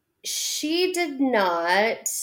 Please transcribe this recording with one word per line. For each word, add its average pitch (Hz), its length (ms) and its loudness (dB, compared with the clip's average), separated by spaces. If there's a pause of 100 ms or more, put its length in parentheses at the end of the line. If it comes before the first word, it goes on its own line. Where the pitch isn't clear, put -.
(240)
she 349 680 -2
did 320 280 -2
not. 196 880 2 (140)